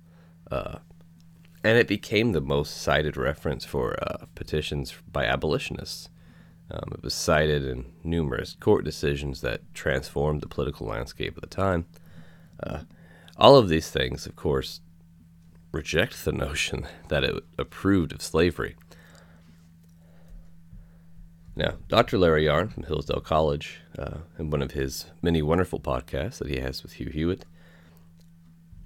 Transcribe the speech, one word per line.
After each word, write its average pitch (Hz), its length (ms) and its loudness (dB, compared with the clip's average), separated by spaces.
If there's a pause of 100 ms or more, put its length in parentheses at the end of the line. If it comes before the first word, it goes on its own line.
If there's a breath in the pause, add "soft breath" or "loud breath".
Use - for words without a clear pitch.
(520 soft breath)
uh, - 280 -6 (840)
and 113 140 6
it 120 100 6
became 110 440 0
the 80 100 2
most 71 400 0
cited 73 340 2
reference 71 500 -4
for, 62 380 -2
uh, - 220 -8 (100)
petitions 73 580 -4 (180)
by 67 140 0
abolitionists. - 840 -2 (600 loud breath)
Um, - 220 -8
it - 100 -12
was - 100 -4
cited 76 520 2
in 64 200 -6 (180)
numerous 82 560 -2
court - 260 4
decisions 71 560 -4
that 58 200 -4 (120)
transformed 73 680 -2
the - 60 -8
political 69 400 -6
landscape 58 480 -6
of - 60 -14
the - 60 -14
time. 92 380 0 (760 loud breath)
Uh, - 180 -8 (580 loud breath)
all 131 200 12
of 113 120 8
these 80 200 2
things, - 360 -2
of - 100 -12
course, - 440 -2 (920)
reject - 520 -2
the 78 80 0
notion 71 560 -4 (220 loud breath)
that 73 140 2
it - 200 -2 (140)
approved 95 560 2
of - 80 -12
slavery. - 540 2 (2750 loud breath)
Now, 80 200 0 (120)
Doctor 117 300 2
Larry 80 280 6
Yarn 78 240 2
from - 140 -10
Hillsdale 73 380 -4
College, 76 580 0 (200)
uh, - 180 -8 (220)
in 82 100 -4
one 73 120 0
of 67 100 -2
his 67 340 -4 (160)
many 85 200 4
wonderful 85 380 2
podcasts 69 600 -4
that - 100 -6
he 67 100 -2
has 65 220 -6
with - 120 -18
Hugh - 180 -8
Hewitt, 80 340 -2 (1400 soft breath)